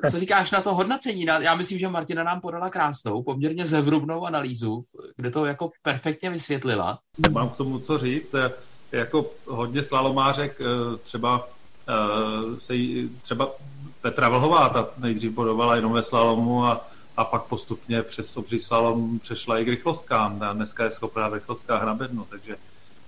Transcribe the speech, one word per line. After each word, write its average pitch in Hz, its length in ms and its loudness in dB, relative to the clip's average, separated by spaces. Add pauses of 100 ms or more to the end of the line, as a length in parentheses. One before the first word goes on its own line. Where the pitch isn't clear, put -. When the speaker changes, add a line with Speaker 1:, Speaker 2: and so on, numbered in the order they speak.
(120)
Speaker 1:
co 175 80 0
říkáš 185 320 4
na 196 100 4
to 196 140 2
hodnocení? 196 500 0
Na, 160 140 4
já 165 160 4
myslím, 180 240 -2
že 185 100 0
Martina 165 340 -2
nám 175 180 -2
podala 175 280 -6
krásnou, 143 540 -2
poměrně 151 420 -2
zevrubnou 156 600 2
analýzu, 123 600 -2 (300)
kde 123 160 -4
to 151 140 2
jako 147 260 -2 (100)
perfektně 151 480 -2
vysvětlila. 131 680 -2 (180)
Speaker 2:
Nemám 123 320 2
k - 80 -10
tomu 131 220 -2
co 151 180 0
říct. 127 360 -2
Eh, 131 180 2 (400)
jako 123 340 0 (220)
hodně 120 360 -2
slalomářek, 135 760 2
eh, 120 360 0
třeba, 120 520 -2 (400)
eh, 110 680 0
se - 160 -4
jí, 123 340 0 (120)
třeba 135 300 -2 (500)
Petra 120 280 2
Vlhová, 135 400 6
ta 127 280 2
nejdřív 113 340 0
bodovala 117 440 4
jenom 113 180 4
ve 117 100 2
slalomu 117 640 4
a, 117 220 0 (300)
a 113 80 4
pak 117 180 -2
postupně 113 600 -4
přes - 340 -10
obří 113 220 -2
slalom 117 600 2
přešla 113 400 -2
i 113 60 0
k - 20 -2
rychlostkám. 117 760 0
A 104 100 -2
dneska 107 300 -4
je 110 80 2
schopná 110 380 -2
v 104 40 -4
rychlostkách 113 500 -2
na 110 100 0
bednu, 120 360 -6
takže 101 260 -14 (520)